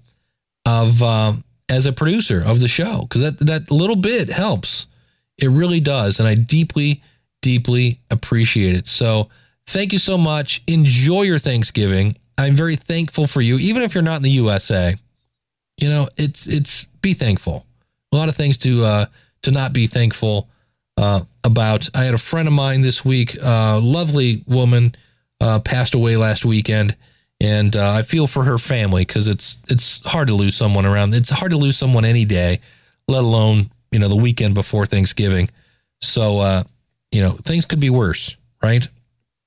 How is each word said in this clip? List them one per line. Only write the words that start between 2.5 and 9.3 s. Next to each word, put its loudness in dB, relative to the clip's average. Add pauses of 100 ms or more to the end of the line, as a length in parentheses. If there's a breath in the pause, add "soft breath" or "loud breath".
the 2
show, -4
'cause 0
that, -2
that 0
little 2
bit -2
helps. -4 (500)
It 0
really 2
does, 0
and 2
I 2
deeply, 0 (400 soft breath)
deeply 0 (120)
appreciate 0
it. -4
So -2 (360 soft breath)